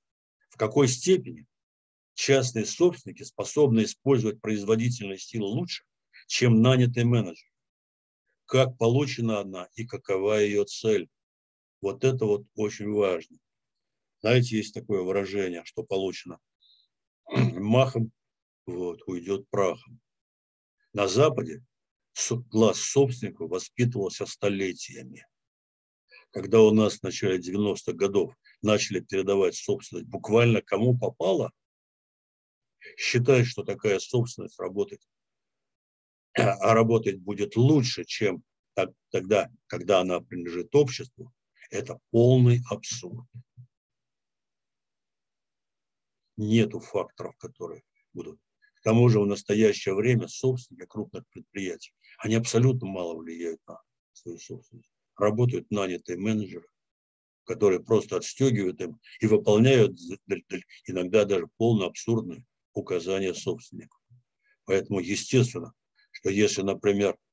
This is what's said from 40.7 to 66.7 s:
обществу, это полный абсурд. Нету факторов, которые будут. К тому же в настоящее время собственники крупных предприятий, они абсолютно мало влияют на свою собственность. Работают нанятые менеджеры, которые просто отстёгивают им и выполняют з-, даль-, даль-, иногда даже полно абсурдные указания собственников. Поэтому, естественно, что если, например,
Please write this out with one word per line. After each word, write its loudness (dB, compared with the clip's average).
обществу, -2
это -10
полный 6
абсурд. -10
Нету 2
факторов, -10
которые -16
будут. -14
К -20
тому 6
же 6
в 2
настоящее 2
время 0
собственники -6
крупных -12
предприятий, -10
они 0
абсолютно 2
мало -6
влияют -10
на -18
свою -16
собственность. -20
Работают 0
нанятые -4
менеджеры, -4
которые 0
просто 0
отстёгивают -2
им -10
и 0
выполняют 6
з-, -14
даль-, -6
даль-, -10
иногда 2
даже -2
полно 2
абсурдные -4
указания -4
собственников. -10
Поэтому, -2
естественно, -2
что -4
если, 2
например, 0